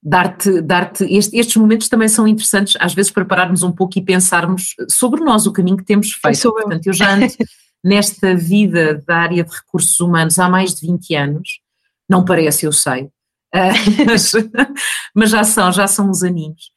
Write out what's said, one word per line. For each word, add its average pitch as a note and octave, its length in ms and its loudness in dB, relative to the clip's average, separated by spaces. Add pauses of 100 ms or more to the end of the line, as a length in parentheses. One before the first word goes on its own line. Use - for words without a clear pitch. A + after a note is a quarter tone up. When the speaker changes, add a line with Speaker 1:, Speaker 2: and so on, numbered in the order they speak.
Speaker 1:
dar-te, F3+ 580 0
dar-te, F3+ 440 -2
este, G#3 320 2
estes A#3 180 0
momentos A3 320 4
também A3+ 220 2
são A3 180 2
interessantes, G#3+ 540 0
às E3+ 120 0
vezes G3+ 180 0
prepararmos F3+ 520 0
um F3+ 80 0
pouco F#3 260 -2
e F#3 40 -2
pensarmos F#3 760 -2 (140)
sobre B3+ 340 0
nós, G#3+ 240 2
o G#3+ 60 -4
caminho F#3 240 0
que F#3 80 -8
temos G#3 260 0
feito. - 260 -2
Speaker 2:
Sou A#3 200 2
eu. A3 60 -4
Speaker 1:
Portanto, E3+ 240 -6
eu G3 40 -2
já G3 220 0
ando A3 140 2 (280)
Speaker 2:
<laughs> - 260 -20
Speaker 1:
nesta G3+ 540 2
vida E3+ 720 2
da E3+ 120 0
área E3+ 260 0
de - 100 -18
recursos - 460 -4
humanos E3 360 0
há F3+ 120 2
mais F#3 260 0
de D#3 100 -12
vinte F3 300 -4
anos. D3 460 -6 (480)
Não F#3 160 2
parece, D#3+ 400 0
eu D3+ 80 -2
sei. C3+ 360 -4 (440)
Ah, F#3 160 2 (180)
<laughs> A3 180 2
mas, - 260 2 (840)
mas G#3 140 4
já A3 160 2
são, F#3+ 260 0
já G3 160 0
são G3 220 0
uns F3 140 -2
aninhos. D#3+ 520 -6